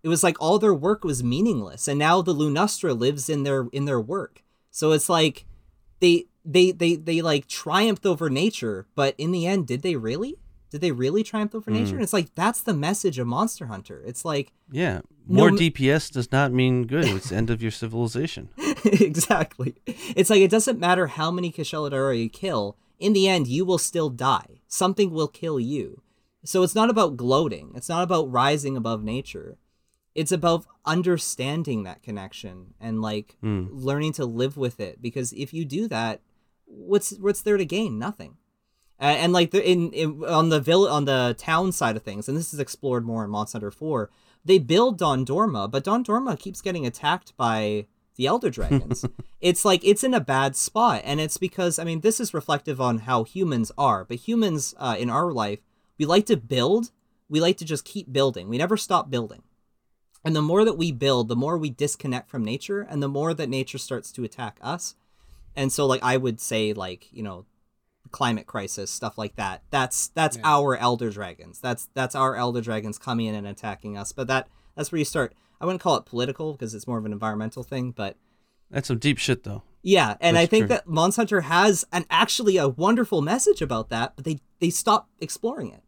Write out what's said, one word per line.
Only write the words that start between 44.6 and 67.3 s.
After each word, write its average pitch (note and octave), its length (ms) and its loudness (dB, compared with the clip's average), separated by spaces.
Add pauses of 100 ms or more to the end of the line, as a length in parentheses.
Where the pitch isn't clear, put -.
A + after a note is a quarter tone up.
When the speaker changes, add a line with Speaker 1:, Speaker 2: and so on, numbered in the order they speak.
Speaker 1:
Don C#3 260 2
Dorma, C3 460 -2
but C#3 140 -2
Don A#3 200 0
Dorma A3+ 340 -2
keeps - 220 -14
getting F3+ 260 -4
attacked D3+ 500 -4
by G#2+ 500 -2 (300)
the B2+ 100 -2
Elder A#3 240 0
Dragons. A#2+ 600 -2
Speaker 2:
<laughs> - 40 -20 (260)
Speaker 1:
It's F3 240 2
like, F#3+ 180 4
it's G#3 220 4
in C4 80 2
a A#3+ 80 2
bad C3+ 340 0
spot, G#3+ 480 0
and C#3+ 160 -2
it's D#3 200 -4
because, F3 400 -2
I D#3+ 60 -4
mean, E3 180 -4
this A3 180 2
is A#3 140 -6
reflective D3 440 -2
on A#2+ 200 0
how A2+ 260 0
humans C3+ 540 -2
are, A2+ 260 2
but A#2+ 140 -10
humans, G3+ 580 -2
uh, A#2+ 220 -2
in A#2+ 100 -2
our D#3 240 0
life, G#2 280 -2 (380)
we D3+ 60 0
like F#3 220 4
to A3 100 4
build, C3+ 540 0 (400)
we D3+ 100 2
like E3+ 160 2
to - 80 -12
just D3+ 220 -6
keep - 260 -10
building. B2 380 0
We A#2 80 -2
never F3+ 180 2
stop E3+ 340 0
building. A#2+ 340 -6 (800)
And D#3+ 140 0
the D3+ 60 4
more F3+ 240 6
that A3 100 2
we E3 160 0
build, B2 360 2
the A#2 80 0
more D3 200 0
we D#3 140 -2
disconnect C3 580 -4
from A#2+ 160 -4
nature, A#2+ 380 -4
and D3 200 -4
the C#3+ 60 -2
more C#3+ 240 -2
that D#3 160 -4
nature C3 300 -4
starts - 340 -8
to B2 120 -8
attack A2+ 360 -10
us. D#3 340 -8 (640)
And C3+ 160 0
so, D3 140 0
like, B2+ 160 2
I B2+ 160 2
would B2 200 -2
say, A2 360 -2
like, F#2 360 -10
you A2+ 120 -14
know, F#2+ 240 -12 (640)